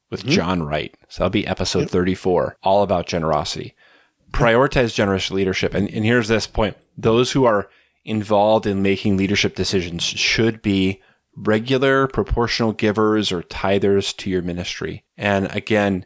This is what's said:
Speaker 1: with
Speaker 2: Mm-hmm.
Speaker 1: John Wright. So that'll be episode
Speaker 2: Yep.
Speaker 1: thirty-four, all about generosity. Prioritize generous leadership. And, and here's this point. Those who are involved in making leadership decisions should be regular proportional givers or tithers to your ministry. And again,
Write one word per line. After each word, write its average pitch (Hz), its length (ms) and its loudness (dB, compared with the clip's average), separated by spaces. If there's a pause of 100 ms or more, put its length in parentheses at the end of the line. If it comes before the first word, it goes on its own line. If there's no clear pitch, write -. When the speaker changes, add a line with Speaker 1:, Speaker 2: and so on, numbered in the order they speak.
(100)
Speaker 1:
with - 120 -8
Speaker 2:
Mm-hmm. 113 80 -4
Speaker 1:
John 90 340 0
Wright. 76 300 -6 (140)
So - 140 -8
that'll 90 80 0
be - 160 -2
episode 95 360 -2
Speaker 2:
Yep. - 80 -6
Speaker 1:
thirty-four, 90 720 0
all 98 200 4
about 90 240 0
generosity. 80 680 -4 (580)
Prioritize 120 640 2
generous 98 360 0
leadership. 95 440 0
And, 98 160 0
and 110 140 -4
here's 117 240 2
this 110 180 0
point. 107 300 -2 (220)
Those 117 340 2
who 135 120 4
are 104 240 2 (360)
involved 107 640 2
in 98 160 0
making 98 340 0
leadership 95 380 0
decisions 85 480 -2
should - 580 0
be 95 400 0 (360)
regular 131 720 0
proportional 113 640 -2
givers 107 600 0
or 85 100 -4
tithers 98 760 0
to - 100 -10
your 92 140 0
ministry. 87 600 -8 (120)
And 101 380 0
again, 101 520 0